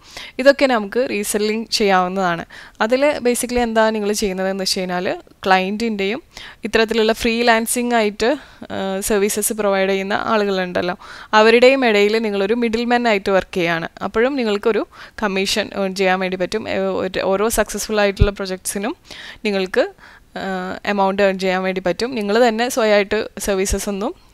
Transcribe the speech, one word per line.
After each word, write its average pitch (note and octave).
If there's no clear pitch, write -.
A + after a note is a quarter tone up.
ഇതൊക്കെ C#4
നമുക്ക് A#3
റീസെല്ലിംഗ് G#3+
ചെയ്യാവുന്നതാണ്. F#3
അതിൽ C4
basically A#3+
എന്താ A3+
നിങ്ങൾ G#3+
ചെയ്യുന്നതെന്ന് F#3+
വെച്ച് F#3
കഴിഞ്ഞാൽ F#3
ക്ലയൻറ്റിൻ്റെയും G3+
ഇത്തരത്തിലുള്ള A3
ഫ്രീലാൻസിങ് A#3
ആയിട്ട്, A3
ആ, F#3+
സർവീസസ് G#3
പ്രൊവൈഡ് G3
ചെയ്യുന്ന G3
ആളുകളുണ്ടല്ലോ, F#3+
അവരുടെയും A#3+
ഇടയിൽ G#3
നിങ്ങളൊരു G3+
മിഡിൽ A#3+
മാൻ A#3+
ആയിട്ട് G3+
വർക്ക് F#3+
ചെയ്യുകയാണ്. E3
അപ്പോഴും A3+
നിങ്ങൾക്കൊരു A3+
കമ്മീഷൻ G3
ഏൺ F#3+
ചെയ്യാൻ F#3
വേണ്ടി F#3
പറ്റും. F#3
ഏ, G3+
ഒരു, F#3+
ഓരോ F#3+
സക്സസ്ഫുൾ G#3+
ആയിട്ടുള്ള G3+
പ്രൊജക്ട്സിനും G3
നിങ്ങൾക്ക്, G3+
ആ, F#3
എമൗണ്ട് G3
ഏൺ F#3+
ചെയ്യാൻ F#3
വേണ്ടി F#3+
പറ്റും. G#3+
നിങ്ങൾ G#3+
തന്നെ A3+
സ്വയമായിട്ട് G#3
സർവീസസ് G3
ഒന്നും, G3+